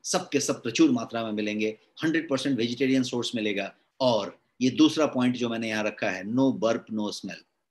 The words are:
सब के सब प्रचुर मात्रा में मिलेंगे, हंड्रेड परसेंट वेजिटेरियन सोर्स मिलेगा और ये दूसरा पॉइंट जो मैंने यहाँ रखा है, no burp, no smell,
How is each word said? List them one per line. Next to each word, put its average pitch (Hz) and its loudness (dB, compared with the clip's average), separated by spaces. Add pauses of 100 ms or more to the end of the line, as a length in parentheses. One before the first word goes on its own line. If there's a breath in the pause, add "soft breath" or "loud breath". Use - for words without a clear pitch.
सब - -2
के 135 -2
सब 131 -2
प्रचुर 143 4
मात्रा 113 -2
में 110 -6
मिलेंगे, 107 -2 (260 soft breath)
हंड्रेड 160 0
परसेंट 135 0
वेजिटेरियन 127 2
सोर्स 123 -4
मिलेगा 101 -4 (260)
और 110 0 (220)
ये 127 2
दूसरा 151 4
पॉइंट 123 0
जो 120 -2
मैंने 113 -4
यहाँ 107 0
रखा 104 -2
है, 92 -6
no 127 2
burp, 113 0
no 107 -4
smell, - -10 (260)